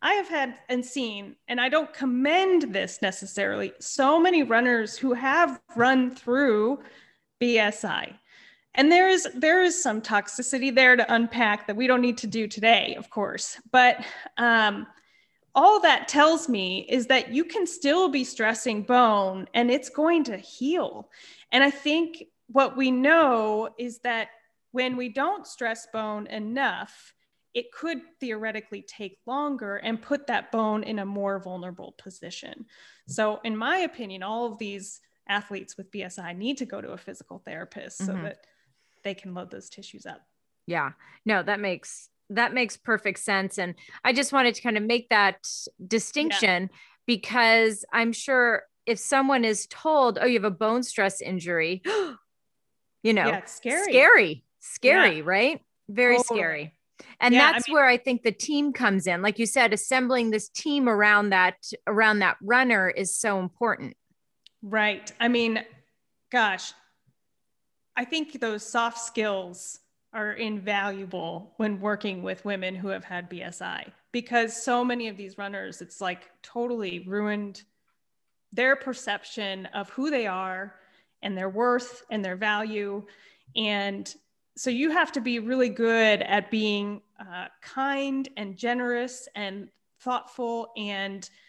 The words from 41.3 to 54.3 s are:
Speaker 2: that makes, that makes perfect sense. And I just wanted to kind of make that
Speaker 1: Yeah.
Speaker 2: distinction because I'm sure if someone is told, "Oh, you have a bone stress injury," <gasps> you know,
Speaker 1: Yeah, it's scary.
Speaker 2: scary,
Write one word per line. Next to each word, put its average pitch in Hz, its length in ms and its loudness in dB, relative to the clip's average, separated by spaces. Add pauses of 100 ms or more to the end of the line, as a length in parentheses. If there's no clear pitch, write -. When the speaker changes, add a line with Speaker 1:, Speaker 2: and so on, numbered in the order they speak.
Speaker 2:
that 202 180 -2
makes, - 500 -8 (200)
that 233 220 0
makes 240 240 -2
perfect 208 440 -4
sense. 196 380 -2
And 175 160 -4 (300)
I 262 80 4
just 269 200 0
wanted 254 240 4
to - 60 -16
kind 226 140 0
of 208 60 -2
make 233 260 -2
that 202 360 4
Speaker 1:
Yeah. - 440 -14
Speaker 2:
distinction 226 800 0 (360)
because 226 840 4
I'm 233 200 0
sure 240 520 0 (220)
if 226 120 -2
someone 269 460 2
is 214 240 -2
told, 277 520 2
"Oh, - 60 2
you 247 140 4
have 190 40 -4
a 214 60 0 (140)
bone 233 180 0
stress 196 380 -2
injury," 175 640 -4
<gasps> - 1160 -8
you 226 120 2
know, 180 140 2
Speaker 1:
Yeah, 165 100 -2
it's - 160 -16
scary. 302 300 -4
Speaker 2:
scary, 269 600 6 (160)